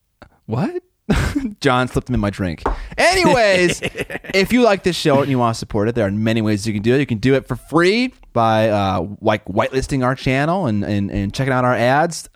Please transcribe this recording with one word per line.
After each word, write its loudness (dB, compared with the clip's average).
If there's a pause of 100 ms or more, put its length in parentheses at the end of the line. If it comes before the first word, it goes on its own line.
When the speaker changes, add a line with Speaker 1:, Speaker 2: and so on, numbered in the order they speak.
(460)
Speaker 1:
What? -4 (260)
<laughs> -2
John 2
slipped -6
him -2
in 0
my 0
drink. -4 (340)
Anyways, 2
Speaker 2:
<laughs> -10 (500)
Speaker 1:
if 2
you 4
like 4
this -2
show 2
and -2
you 0
wanna 0
support -2
it, -2
there 0
are 0
many 0
ways 0
you -2
can -4
do 2
it. 2
You 0
can -4
do 2
it 0
for -6
free 0 (180)
by, 2
uh, 0 (140)
like, 0
whitelisting -2
our 2
channel -2
and, 0
and, -2
and -4
checking -2
out 2
our 2
ads, 0